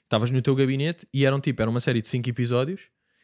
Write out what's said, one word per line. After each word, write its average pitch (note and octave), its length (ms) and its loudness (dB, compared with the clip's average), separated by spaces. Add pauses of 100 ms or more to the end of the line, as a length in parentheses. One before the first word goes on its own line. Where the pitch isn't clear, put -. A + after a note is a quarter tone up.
Estavas A#2 280 0
no B2+ 120 0
teu C#3 120 2
gabinete C#3 580 0
e C3+ 120 2
eram, C#3 160 2
tipo, C3+ 220 -2
era A2 80 2
uma A#2+ 100 0
série A#2+ 220 0
de - 60 -8
cinco B2 200 -4
episódios B2 540 -2 (420)